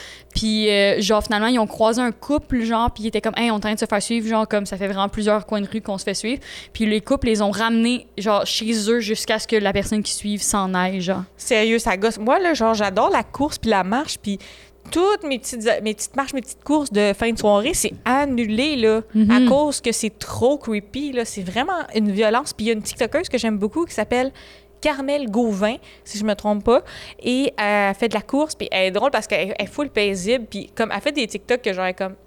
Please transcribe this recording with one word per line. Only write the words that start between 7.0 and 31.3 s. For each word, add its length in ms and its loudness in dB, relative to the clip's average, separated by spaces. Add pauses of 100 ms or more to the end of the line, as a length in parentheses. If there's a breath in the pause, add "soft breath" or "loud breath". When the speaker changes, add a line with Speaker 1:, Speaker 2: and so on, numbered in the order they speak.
Speaker 1:
couples 280 0
les 120 2
ont 120 2
ramenés, 560 0 (100)
genre, 280 2
chez 440 -2
eux 100 4
jusqu'à 380 -2
ce 80 -10
que 100 2
la 160 2
personne 300 0
qui 100 -6
suive 300 -4
s'en 320 0
aille, 260 0
genre. 220 -2 (140)
Speaker 2:
Sérieux, 420 2
ça 180 0
gosse. 220 0
Moi, 220 2
là, 140 2
genre, 200 2
j'adore 360 2
la 120 2
course 360 -4
puis 120 0
la 140 4
marche, 340 -2
puis 200 -6 (520 loud breath)
toutes 320 2
mes 160 -2
petites, 300 -6 (160)
mes 100 -2
petites 220 -10
marches, 160 -2
mes 80 -2
petites 240 -12
courses 260 2
de 260 4
fin 140 0
de 80 -2
soirée, 360 2
c'est 180 -2 (120)
annulé, 680 2
là, 280 2 (120)
Speaker 1:
Mhm. 160 6
Speaker 2:
à 180 6
cause 320 4
que 120 -2
c'est 260 -4
trop 400 0
creepy, 540 -6
là. 120 -2
C'est 180 -8
vraiment 360 -2 (160)
une 160 2
violence. 440 2
Puis 120 -4
il 20 -2
y 40 2
a 20 0
une 80 -6
TikTokeuse 460 -2
que 100 0
j'aime 200 0
beaucoup 260 -2
qui 100 -10
s'appelle 380 -2 (480 loud breath)
Carmel 500 -2
Gauvin, 460 0 (280 loud breath)
si 120 -12
je 80 -4
me 100 2
trompe 300 -2
pas, 160 6 (420 loud breath)
et 360 0
elle 360 2
fait 140 0
de 60 -6
la 80 -2
course, 320 -2
puis 180 -8
elle 140 2
est 40 0
drôle 200 2
parce 160 -2
qu'elle, 320 -2
elle 80 -4
est 20 -8
full 220 -4
paisible, 580 0
puis 260 -10
comme 160 -2
elle 120 -6
fait 100 -2
des 140 0
TikTok 340 -2